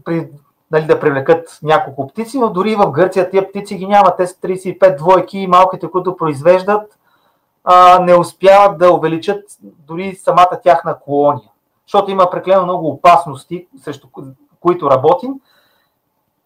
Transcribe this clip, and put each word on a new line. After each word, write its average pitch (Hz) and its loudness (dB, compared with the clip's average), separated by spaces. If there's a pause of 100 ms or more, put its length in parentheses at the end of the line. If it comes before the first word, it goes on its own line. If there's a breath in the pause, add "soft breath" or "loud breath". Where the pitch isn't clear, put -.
при-, 165 -8 (400)
нали, 156 -2
да 156 2
привлекат 156 -2
няколко 147 -2
птици, 220 -10
но 226 0
дори 196 -4
в 202 0
Гърция 180 -2
тия 185 -2
птици 202 -12
ги 180 -10
няма. 196 2
Те 185 -2
са - -14
тридесет 185 -8
и 170 -8
пет 190 2
двойки 180 0
и 196 -6
малките, 180 0
които 180 -6
произвеждат, 180 -2 (680)
а, 180 6
не 175 2
успяват 190 2
да 180 4
увеличат 165 -4 (180)
дори 185 -14
самата 175 0
тяхна 170 -2
колония. 143 -2 (360)
Защото 196 -2
има 185 0
прекалено 185 -2
много 175 -6
опасности, 165 -2 (160)
срещу - -16
ко-, - -20 (360)
които 175 0
работим. 175 0 (1120)